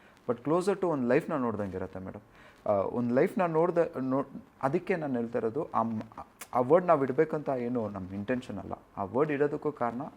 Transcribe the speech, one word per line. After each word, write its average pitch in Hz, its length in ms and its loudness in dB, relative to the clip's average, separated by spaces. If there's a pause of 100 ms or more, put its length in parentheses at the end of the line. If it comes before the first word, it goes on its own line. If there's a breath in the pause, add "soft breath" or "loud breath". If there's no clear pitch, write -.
(300 loud breath)
but 117 140 -4
closer 180 320 2
to 196 100 -2
ಒಂದು 139 220 0
ಲೈಫ್ನ 139 260 2
ನೋಡ್ದಂಗೆ 104 440 -2
ಇರತ್ತೆ 92 220 -8
ಮೇಡಮ್. 92 220 -12 (460 loud breath)
ಆ, 107 40 2
ಒಂದು 120 440 2
ಲೈಫ್ನ 180 300 2
ನೋಡ್ದ-, 165 540 2
ನೋ-, 131 280 0 (360)
ಅದಕ್ಕೆ 170 320 0
ನಾನು 139 240 -2
ಹೇಳ್ತಾ 117 200 -2
ಇರೋದು, 113 320 -2
ಆ 113 100 2
ಮ್-, 113 200 -2 (520)
ಆ 123 60 2
ವರ್ಡ್ 165 280 6
ನಾವು 151 160 6
ಇಡಬೇಕಂತ 147 460 0
ಏನು 120 400 -2
ನಮ್ಮ 95 240 -8
ಇಂಟೆನ್ಷನ್ 101 460 -4
ಅಲ್ಲ, 92 140 -10 (240)
ಆ 101 60 -4
ವರ್ಡ್ 127 280 0
ಇಡೋದಕ್ಕೂ 147 400 0
ಕಾರಣ 120 300 -4 (160)